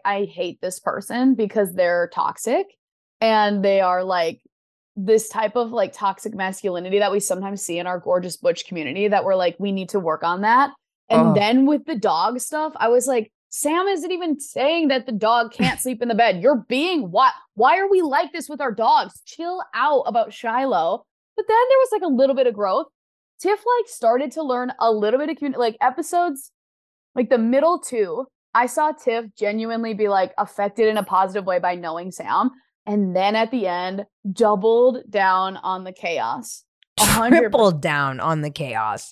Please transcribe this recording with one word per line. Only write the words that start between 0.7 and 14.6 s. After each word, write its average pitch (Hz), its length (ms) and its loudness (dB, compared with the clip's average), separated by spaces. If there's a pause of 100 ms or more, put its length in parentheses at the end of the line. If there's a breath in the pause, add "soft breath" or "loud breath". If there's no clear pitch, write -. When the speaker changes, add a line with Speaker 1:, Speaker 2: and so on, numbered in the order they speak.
Speaker 1:
person 247 560 0
because 202 380 0
they're 175 400 0
toxic - 520 -2 (560)
and 208 420 2
they 196 180 4
are, 180 220 2
like, 175 380 -2 (540)
this 220 340 2
type 214 260 -2
of, 233 160 -2
like, 196 220 -2
toxic - 420 -4
masculinity 185 640 -2
that 202 120 2
we 202 80 0
sometimes 196 440 -4
see 170 160 -6
in 175 80 -6
our 180 120 -4
gorgeous 180 380 -2
butch - 300 -2
community 175 400 -4
that 202 160 2
we're 190 120 0
like, 180 240 0
'We 202 120 -4
need 190 180 -6
to 202 100 -2
work 160 240 -2
on 175 180 -2
that.'" 254 300 4 (380)
And 226 200 4
Speaker 2:
Ugh. 202 60 4
Speaker 1:
then 233 300 4
with 294 200 0
the 320 100 -6
dog 202 440 0
stuff, 311 380 -6
I 226 120 0
was 247 180 4
like, 240 240 -2 (180)
"Sam 339 380 -2
isn't 359 240 -2
even 339 280 -4
saying 302 500 0